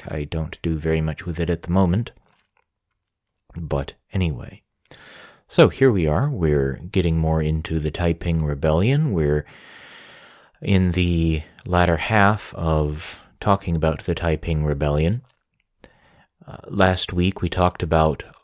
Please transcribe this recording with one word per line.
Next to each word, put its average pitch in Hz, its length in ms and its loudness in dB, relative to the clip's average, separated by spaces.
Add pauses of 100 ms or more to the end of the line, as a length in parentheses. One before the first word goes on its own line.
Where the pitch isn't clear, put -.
I 76 180 -6
don't 80 360 -6
do 80 160 -2
very 80 240 0
much 78 240 -4
with 85 140 -6
it 82 100 -2
at 82 140 -2
the 85 80 -4
moment. 92 400 2 (1500)
But 71 340 -6 (200)
anyway. 80 480 -4 (840)
So 139 220 6
here 135 220 2
we 92 140 2
are. 85 240 0
We're 76 440 0 (180)
getting 85 260 0
more 80 240 2
into 78 380 -2
the 76 100 -2
Taiping 82 560 -2
Rebellion. 85 680 0
We're 76 320 0 (1160)
in 92 300 2
the 82 500 0 (240)
latter 87 320 2
half 104 560 2
of 78 680 -2 (200)
talking 95 360 0
about 78 280 0
the 87 100 -2
Taiping 80 500 -2
Rebellion. 76 600 0 (1200)
Uh, - 100 -16 (100)
last 92 440 2
week 90 300 0
we 87 80 0
talked 90 320 0
about 80 420 2 (200)